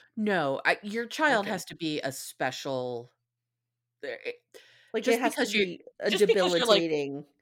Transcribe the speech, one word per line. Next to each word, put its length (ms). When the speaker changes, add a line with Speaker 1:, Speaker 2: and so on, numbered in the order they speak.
Speaker 1:
No, 480
I, 180
your 220
child 400
Speaker 2:
Okay. 60
Speaker 1:
has 140
to 100
be 260
a 100
special, 1000
there, 240
it, 100
Speaker 2:
Like, 100
Speaker 1:
just 140
Speaker 2:
it 40
has 140
Speaker 1:
because 160
Speaker 2:
to 60
Speaker 1:
you, 80
Speaker 2:
be 180
a 100
Speaker 1:
just 160
because 100
you're, 120
like, 160
Speaker 2:
debilitating 440